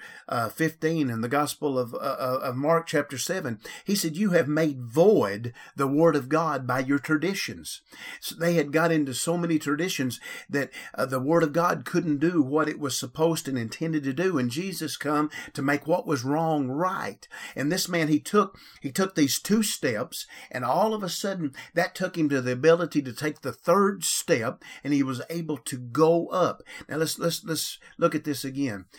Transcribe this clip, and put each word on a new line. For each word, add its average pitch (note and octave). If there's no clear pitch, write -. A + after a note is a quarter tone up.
uh, A#2+
fifteen D#3+
and A2+
the A#2+
Gospel C#3+
of, B2
uh, B2+
uh, C3
of B2+
Mark E3
chapter C#3+
seven, D3+
he -
said, E3
"You G3+
have E3+
made D3+
void A#2
the C#3
word D3+
of B2+
God D3+
by B2+
your C3+
traditions." D3+
So -
they E3+
had C#3+
got E3
into C#3+
so E3
many E3+
traditions D3
that, C#3
uh, -
the C3
word D#3+
of D3+
God E3
couldn't E3
do E3
what D3
it A2+
was C3+
supposed D#3
and C3+
intended C#3+
to C3+
do. F3
And B2
Jesus E3
come D3+
to -
make C#3+
what F3
was C#3
wrong D3
right. F3+
And C#3
this F3+
man, E3+
he D3
took, -
he C#3
took F#3+
these C#3
two G#3+
steps, B2+
and B2
all F3
of G#3
a F3+
sudden F3+
that F3
took F3+
him D#3
to C3+
the B2
ability D#3
to C3
take D3
the A#2+
third G3
step, -
and C#3+
he C#3
was C3
able E3
to -
go D#3
up. F3
Now -
let's, D#3
let's, E3
let's -
look -
at D#3
this C#3+
again. C3